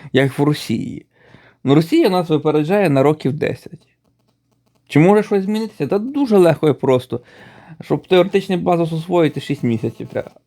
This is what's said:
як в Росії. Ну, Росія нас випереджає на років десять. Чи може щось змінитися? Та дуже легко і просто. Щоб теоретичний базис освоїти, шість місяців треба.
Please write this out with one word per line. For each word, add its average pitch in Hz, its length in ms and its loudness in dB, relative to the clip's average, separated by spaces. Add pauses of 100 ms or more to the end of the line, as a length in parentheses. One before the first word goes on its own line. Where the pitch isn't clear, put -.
(120)
як 135 260 2
в 143 40 2
Росії. 135 640 -4 (580)
Ну, 135 100 4
Росія 214 360 2
нас 180 180 -2
випереджає 156 600 0
на 135 120 2
років 143 300 0
десять. - 560 -8 (1000)
Чи - 100 2
може 202 240 6
щось 202 220 -2
змінитися? 214 420 -6
Та 185 120 -2
дуже 254 400 0
легко 160 300 4
і 143 40 2
просто. 127 480 -2 (600)
Щоб - 260 -6
теоретичний 185 520 2
базис 170 340 0
освоїти, 160 480 -2
шість - 220 -6
місяців 117 460 -4
треба. - 220 -8 (160)